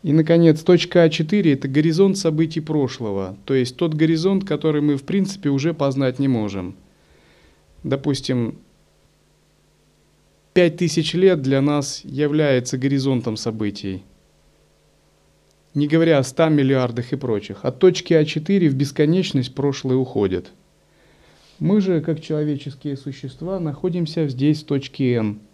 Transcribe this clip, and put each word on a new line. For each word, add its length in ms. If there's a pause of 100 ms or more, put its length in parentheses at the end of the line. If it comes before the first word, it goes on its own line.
И, 80
наконец, 500
точка 420
А 60
четыре — 440
это 160
горизонт 480
событий 420
прошлого, 880
то 80
есть 240
тот 160
горизонт, 500
который 380
мы, 160
в 60
принципе, 480
уже 220
познать 460
не 80
можем. 480 (1080)
Допустим, 760 (1900)
пять 240
тысяч 380
лет 280
для 200
нас 420
является 760
горизонтом 600
событий, 680 (1700)
не 140
говоря 300
о 60
ста 260
миллиардах 640
и 20
прочих. 480
От 160
точки 340
А 120
четыре 420
в 80
бесконечность 800
прошлое 400
уходит. 560 (1040)
Мы 220
же, 220
как 200
человеческие 760
существа, 640
находимся 680
здесь, 340
в 40
точке 480
Н. 260 (140)